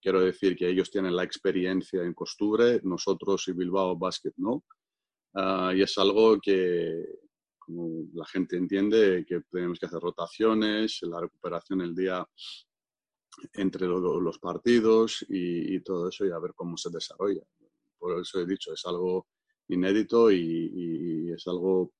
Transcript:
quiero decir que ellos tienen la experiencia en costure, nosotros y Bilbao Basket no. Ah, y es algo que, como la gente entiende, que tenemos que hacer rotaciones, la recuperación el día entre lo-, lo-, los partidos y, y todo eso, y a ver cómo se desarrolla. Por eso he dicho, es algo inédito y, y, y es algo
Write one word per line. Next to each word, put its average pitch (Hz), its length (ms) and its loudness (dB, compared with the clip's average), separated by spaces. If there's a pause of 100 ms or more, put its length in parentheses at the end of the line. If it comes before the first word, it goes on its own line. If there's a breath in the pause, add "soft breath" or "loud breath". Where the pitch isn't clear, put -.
quiero 92 160 4
decir 92 380 2
que 87 100 0
ellos 92 240 0
tienen 92 240 0
la 90 80 0
experiencia 92 800 -2
en 87 100 -4
costure, 110 720 2
nosotros 92 640 -2
y 90 60 -4
Bilbao 92 440 0
Basket 87 380 -6
no. 113 300 -4 (680)
Ah, 95 400 0
y 95 80 4
es - 160 2
algo 104 440 6
que, 87 640 2 (520)
como 82 560 -8
la 82 120 -8
gente 90 320 -4
entiende, 98 680 4
que 87 240 -4
tenemos 87 300 -4
que 87 60 -6
hacer 82 160 -8
rotaciones, 107 1040 0
la 85 180 -6
recuperación 87 600 -6
el 85 140 -4
día 92 320 -2 (1300 loud breath)
entre 92 340 -4
lo-, 90 120 0
lo-, 87 200 0
los 85 200 -4
partidos 113 920 2
y, 87 460 -2
y 87 60 -2
todo 90 280 -4
eso, 101 160 -4
y 92 60 0
a 85 80 -6
ver 85 140 -8
cómo 87 220 -8
se 87 140 -8
desarrolla. 87 540 -4 (540)
Por 87 220 -6
eso 90 220 -6
he 87 40 -2
dicho, 90 280 -6
es - 120 -12
algo 90 420 -2 (420)
inédito 101 600 4
y, 98 80 6
y, 82 920 -4
y - 20 -6
es 82 160 -10
algo 90 520 0